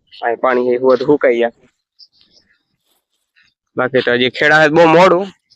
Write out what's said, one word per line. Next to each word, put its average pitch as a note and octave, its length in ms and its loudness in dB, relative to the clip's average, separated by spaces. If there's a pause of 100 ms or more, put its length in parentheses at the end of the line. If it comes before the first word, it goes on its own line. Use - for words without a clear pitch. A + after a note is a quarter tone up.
(140)
અહીં A#2 260 -6
પાણી B2 260 -2
છે B2 100 -2
એ - 20 -6
બધું B2+ 280 0
સુકાઈ C3+ 340 0
જાય. A#2 140 -4 (2250)
બાકી B2+ 240 -2
તો B2 120 -2
હજી B2 180 -2
ખેડા D3+ 320 0
છે D3+ 60 2
બહુ E3 180 4
મોડું. F3 380 2 (300)